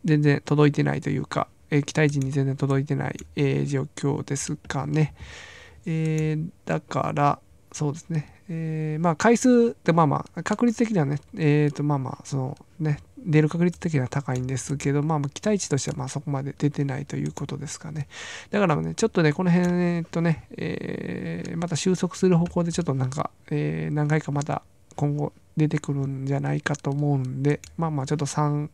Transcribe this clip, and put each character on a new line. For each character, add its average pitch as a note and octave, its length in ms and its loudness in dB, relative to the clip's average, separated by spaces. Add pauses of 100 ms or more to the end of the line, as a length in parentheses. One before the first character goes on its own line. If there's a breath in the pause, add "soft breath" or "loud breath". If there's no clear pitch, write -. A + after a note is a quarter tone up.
全 D3+ 160 4
然 D3 240 4
届 D3 260 4
い - 20 -4
て D3 100 0
な C#3+ 140 0
い - 40 -4
と - 100 -4
い G2 80 0
う - 80 -6
か、 - 200 -4 (240)
え D3 80 2
ー、 C#3+ 60 2
期 - 100 -10
待 D#3 160 4
値 C#3+ 80 -2
に C3+ 140 -2
全 C#3 120 0
然 C3+ 120 -2
届 C3+ 240 0
い C3+ 40 -2
て D3 120 -2
な C#3 120 -4
い、 - 80 -6 (200)
え C#3 260 2
ー、 C#3+ 40 0
状 C#3 280 -2
況 C#3+ 300 -2
で C#3+ 100 -4
す D3+ 220 -6
か - 320 -6
ね。 D3+ 260 2 (720 loud breath)
え D#3 540 0
ー、 E3 80 -6 (160)
だ D#3+ 160 -2
か - 340 -4
ら、 C#3+ 240 2 (320)
そ D3 200 -2
う - 20 -8
で E3 80 -10
す - 100 -20
ね。 D#3 240 -4 (140)
え D#3+ 500 -4
ー、 E3 40 -2
ま F3 80 4
あ、 D#3 60 0
回 A#3 200 6
数 A#3+ 320 6
っ - 20 2
て、 - 220 -2
ま E3+ 100 6
あ D#3 60 6
ま - 260 0
あ、 E3+ 80 -8
確 G#3+ 240 2
率 A3+ 120 2
的 A3+ 120 2
に G3+ 80 2
は D3 80 4
ね、 D3 140 -2 (160)
え D3 320 4
ー - 20 4
と、 C#3+ 140 -4
ま D3 100 2
あ C#3 40 2
ま B2+ 220 -6
あ、 - 40 -20
そ - 120 -6
の C3 220 -4 (220)
ね、 D3+ 180 0 (260)
出 D#3 160 6
る D#3 80 4
確 E3+ 160 0
率 F3 140 0
的 D#3+ 160 -2
に C#3 60 4
は B2+ 80 -2
高 C3+ 260 -2
い B2+ 60 -2
ん B2+ 80 -4
で C3 100 -2
す - 180 -4
け C#3 160 0
ど、 C#3+ 100 2
ま D#3+ 120 0
あ D3+ 60 0
ま C#3+ 60 -2
あ、 C#3 40 -4
期 - 100 -14
待 G#3+ 180 2
値 - 120 -6
と C#3+ 80 2
し - 60 -2
て D#3 80 -4
は、 - 40 -6
ま C3+ 100 -6
あ、 - 20 -8
そ D3 120 -6
こ D3 100 -8
ま C#3 120 -2
で C#3 160 -8
出 D3 120 2
て C#3+ 140 -2
な C#3 140 -4
い C#3+ 80 -8
と D3 100 -8
い C#3+ 80 -4
う D3+ 80 -4
こ C#3+ 140 -8
と C3+ 100 -8
で C#3+ 120 -10
す - 120 -12
か D#3 120 -12
ね。 D3+ 160 -6 (420 loud breath)
だ G#3 80 0
か G3+ 80 4
ら D3+ 100 2
ね、 D#3+ 180 -4
ち - 100 0
ょ - 20 2
っ - 40 0
と F3 120 2
ね、 D3+ 100 6
こ F#3 120 -2
の F3 60 4
辺、 F3+ 180 4
え F3 320 2
ー D#3+ 40 -6
と - 160 -4
ね、 E3 280 0 (100)
え - 880 -6
ー、 E3+ 100 -8
ま E3+ 120 -4
た E3 80 -2
収 F#3 200 2
束 - 200 -4
す F#3+ 120 2
る F3+ 80 6
方 E3+ 100 4
向 E3+ 180 0
で、 E3+ 80 -2
ち F3+ 80 -2
ょ - 20 -2
っ - 20 -2
と C3+ 100 0
な C3 120 0
ん B2+ 40 -4
か、 D3+ 200 -4 (200)
え D3+ 400 -2
ー、 D3 40 -2
何 D3 120 2
回 D#3 140 2
か D3 120 -6
ま C#3+ 100 0
た D3+ 200 -4 (340)
今 D3 200 0
後 D3 160 -4 (240)
出 D#3 120 4
て D3+ 100 0
く C#3+ 160 -4
る C#3 120 -2
ん C3+ 200 -6
じ C#3 80 0
ゃ C#3 60 0
な C#3+ 120 -2
い D3 80 -2
か D3 160 -2
と - 140 -4
思 C#3+ 240 0
う - 20 2
ん C3 260 -4
で、 D3 180 2 (180)
ま E3+ 80 -2
あ D#3 40 -2
ま D3 120 -2
あ、 C3+ 40 -4
ち D3+ 60 -2
ょ - 40 2
っ - 20 -4
と C#3+ 80 -2
三 D3 480 0